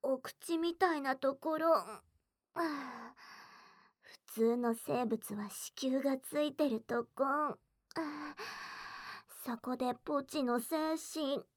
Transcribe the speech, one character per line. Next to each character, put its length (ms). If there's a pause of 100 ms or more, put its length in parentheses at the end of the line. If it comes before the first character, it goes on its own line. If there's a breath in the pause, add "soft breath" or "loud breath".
お 160
口 380
み 180
た 200
い 80
な 140
と 180
こ 240
ろ。 260 (2250 loud breath)
普 180 (100)
通 280
の 180
生 300
物 300
は 160
子 380
宮 120
が 180
つ 220
い 120
て 160
る 120
と 240
こ。 540 (1900 loud breath)
そ 140
こ 180
で 180
ポ 280
チ 200
の 160
精 380
神 480 (120)